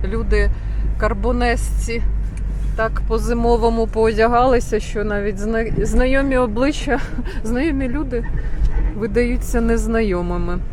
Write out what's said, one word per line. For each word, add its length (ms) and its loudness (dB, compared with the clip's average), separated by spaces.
Люди 480 0
карбонесці 1040 0
так 320 -2
по-зимовому 800 2
поодягалися, 920 2
що 240 -4
навіть 360 -2
зна-, 320 -2
знайомі 560 2
обличчя, 640 0
<laughs> 220 -4
знайомі 440 0
люди 380 -2
видаються 640 0
незнайомими. 960 0